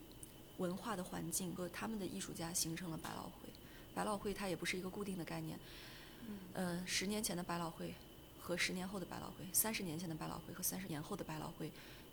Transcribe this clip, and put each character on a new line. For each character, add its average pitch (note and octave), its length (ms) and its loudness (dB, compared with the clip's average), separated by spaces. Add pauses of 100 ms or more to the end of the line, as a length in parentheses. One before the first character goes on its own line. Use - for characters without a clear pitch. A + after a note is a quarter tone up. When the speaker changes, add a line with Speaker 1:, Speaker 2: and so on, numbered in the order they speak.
(580)
Speaker 1:
文 F3+ 160 4
化 G3+ 220 0
的 F3+ 60 2
环 F3 280 0
境 F3 240 2
和 F3+ 140 0
他 G3+ 200 -2
们 A3 100 2
的 F#3 80 2
艺 F#3+ 140 0
术 D3+ 120 -2
家 E3+ 220 -2
形 D#3+ 200 4
成 F3 160 -2
了 D#3+ 60 0
百 D#3 140 -2
老 - 140 -2
汇。 - 60 -4 (640)
百 F#3 100 4
老 G#3+ 100 4
汇 G3+ 200 2
它 G3 120 0
也 F3 80 4
不 E3 120 0
是 - 100 4
一 F3+ 60 0
个 F#3 80 0
固 G3+ 120 0
定 F#3+ 140 2
的 E3 80 2
概 E3 160 0
念。 D#3+ 180 -2 (680)
Speaker 2:
嗯。 G#3 80 -2 (160)
Speaker 1:
呃， F3+ 340 2
十 F#3 200 4
年 G#3+ 180 4
前 G3 100 4
的 F3 80 2
百 F3 140 2
老 E3+ 140 2
汇 F3 240 -2 (440)
和 - 160 2
十 F3+ 200 4
年 F#3 120 0
后 F#3+ 140 -2
的 E3+ 60 -2
百 - 140 -4
老 - 80 -4
汇， - 260 -6
三 A3 180 8
十 G#3+ 100 2
年 D#3+ 160 0
前 F3+ 80 0
的 E3 80 0
百 D#3+ 140 -2
老 - 120 -2
汇 - 120 -8
和 F3 100 -6
三 F#3 160 2
十 F#3+ 80 -2
年 D#3 160 0
后 G3 140 -2
的 E3+ 80 0
百 D#3 140 -2
老 D3+ 140 -2
汇 D#3 180 -2 (420)